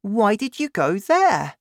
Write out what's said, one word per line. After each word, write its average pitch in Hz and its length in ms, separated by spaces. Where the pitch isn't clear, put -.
Why 208 340
did 254 240
you 294 80
go 160 300
there? 226 640